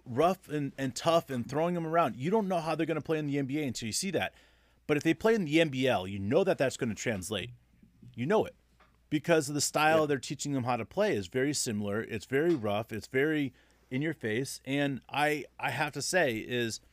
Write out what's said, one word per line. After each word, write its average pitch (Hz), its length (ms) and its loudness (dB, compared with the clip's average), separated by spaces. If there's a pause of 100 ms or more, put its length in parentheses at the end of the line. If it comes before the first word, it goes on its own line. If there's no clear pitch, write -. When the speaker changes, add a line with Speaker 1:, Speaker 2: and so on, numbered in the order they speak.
Speaker 1:
rough, 151 420 2
and, 147 300 -4
and 135 180 -4
tough 165 340 2
and 120 200 -4
throwing 170 240 0
them 165 140 -4
around. 160 280 2
You 131 140 -4
don't 208 180 2
know 185 120 0
how 160 160 -2
they're 160 100 0
gonna 156 160 -2
play 160 160 0
in 151 100 -2
the 139 100 0
N 143 80 0
B 139 140 -4
A 156 80 -2
until 117 200 -6
you 104 60 -6
see - 180 -2
that. 101 220 0 (540)
But 147 100 4
if 143 60 -4
they 165 100 4
play 220 200 4
in 208 120 2
the 151 140 4
N 165 100 4
B 131 180 2
L, 95 200 2
you 101 120 -6
know 120 240 2
that 175 140 0
that's 131 200 0
gonna 113 180 -2
translate. 98 560 -4 (640)
You 117 120 -6
know 196 200 2
it. - 100 -14 (540)
Because 156 400 2
of 147 60 -4
the 143 60 0
style 156 400 4
Speaker 2:
Yeah. 151 60 2
Speaker 1:
they're 143 100 0
teaching 143 360 -6
them 131 100 0
how 123 140 0
to 113 80 -4
play 196 300 0
is 98 120 -2
very 135 260 0
similar. 104 480 -2
It's - 240 -8
very 160 300 2
rough. 107 360 -2
It's 107 160 -8
very 143 460 0 (380)
in 131 100 -2
your 156 140 -4
face. 120 500 -4
And 139 440 -2
I, 147 360 -2 (140)
I 135 100 -2
have 147 240 -4
to 143 80 -8
say 143 360 2
is, 120 440 -2 (120)